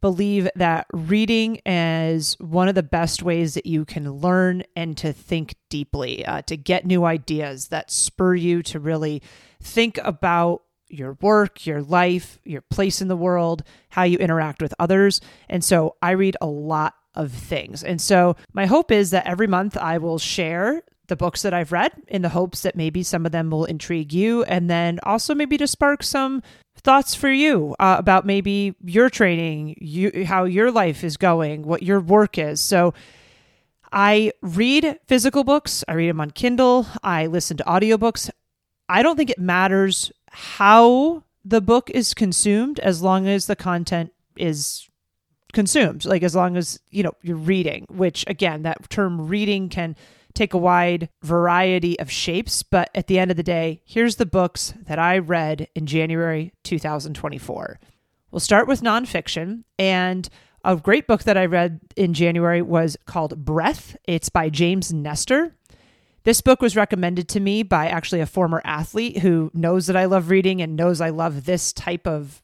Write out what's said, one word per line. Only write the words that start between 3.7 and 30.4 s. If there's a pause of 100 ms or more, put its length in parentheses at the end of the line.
can
learn (140)
and
to
think (120)
deeply,
uh,
to
get
new
ideas
that
spur
you
to
really (400)
think
about (260)
your
work,
your
life,
your
place
in
the
world, (280)
how
you
interact
with
others. (280)
And
so
I
read
a
lot (200)
of
things.
And
so (160)
my
hope
is
that
every
month
I
will
share (240)
the
books
that
I've
read (160)
in
the
hopes
that
maybe
some
of
them
will
intrigue
you,
and
then
also
maybe
to
spark
some (360)
thoughts
for
you,
uh,
about
maybe
your
training,
you,
how